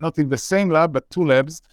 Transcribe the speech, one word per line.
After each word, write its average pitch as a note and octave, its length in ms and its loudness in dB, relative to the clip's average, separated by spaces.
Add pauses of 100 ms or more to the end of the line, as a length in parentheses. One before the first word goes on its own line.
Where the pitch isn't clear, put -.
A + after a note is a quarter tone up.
not D#3+ 180 -6
in D3 100 0
the C3 100 -2
same F#3+ 320 -2
lab, D#3+ 220 2
but - 180 -6
two F3+ 160 -2
labs, C#3 340 0 (120)